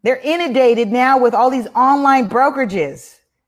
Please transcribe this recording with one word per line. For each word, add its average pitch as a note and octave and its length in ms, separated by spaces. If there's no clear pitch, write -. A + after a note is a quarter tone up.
They're B3+ 160
inundated B3+ 720
now B3+ 240
with B3 160
all A#3+ 160
these B3+ 200
online C4+ 600
brokerages, A3 920